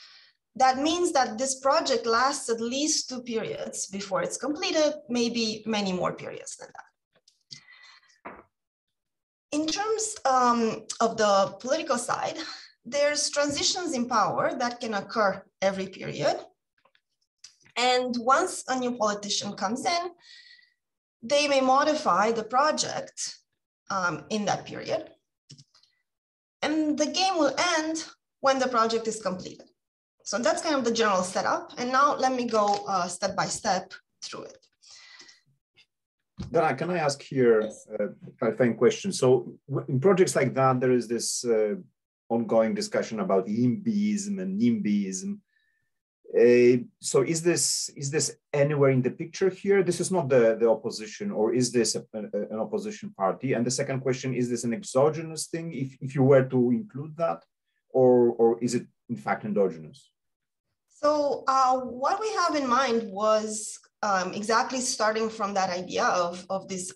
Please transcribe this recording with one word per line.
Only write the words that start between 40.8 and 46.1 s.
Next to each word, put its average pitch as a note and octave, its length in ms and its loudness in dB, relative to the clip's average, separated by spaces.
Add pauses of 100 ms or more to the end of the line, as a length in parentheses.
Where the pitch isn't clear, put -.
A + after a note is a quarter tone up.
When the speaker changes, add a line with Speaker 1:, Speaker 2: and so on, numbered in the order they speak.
Speaker 2:
there B2+ 100 2
is A#2+ 160 2
this, A2+ 380 -4
uh, G#2+ 320 2 (520)
ongoing A2+ 460 2
discussion G#2 460 -4
about F#2+ 260 2
yimbyism G#2 960 0
and F#2+ 200 -4
nimbyism. G2+ 800 0 (1000)